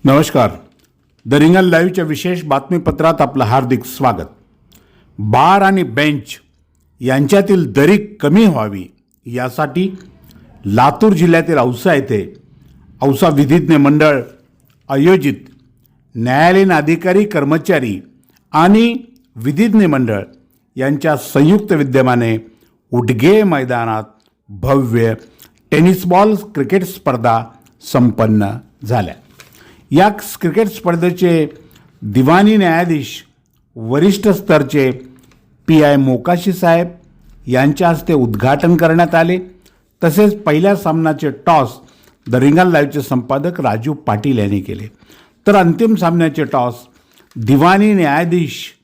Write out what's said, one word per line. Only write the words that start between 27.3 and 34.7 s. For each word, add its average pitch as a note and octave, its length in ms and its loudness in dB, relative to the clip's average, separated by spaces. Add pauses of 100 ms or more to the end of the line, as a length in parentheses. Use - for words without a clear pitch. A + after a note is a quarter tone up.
संपन्न A2 540 2 (380)
झाल्या. G#2 280 -4 (800)
या F#3 160 4 (320)
क्रिकेट F#3 260 -2
स्पर्धेचे E3+ 800 -2 (540)
दिवाणी D#3+ 560 2
न्यायाधीश E3+ 680 -2 (520)
वरिष्ठ D3+ 520 0
स्तरचे D3 640 0 (760)